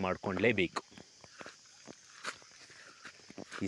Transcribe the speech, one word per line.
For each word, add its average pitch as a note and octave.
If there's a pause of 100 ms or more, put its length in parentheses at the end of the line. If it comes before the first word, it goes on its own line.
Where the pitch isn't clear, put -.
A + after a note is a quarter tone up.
ಮಾಡ್ಕೊಳ್ಳೇಬೇಕು. F#2+ (2750)
ಈ G2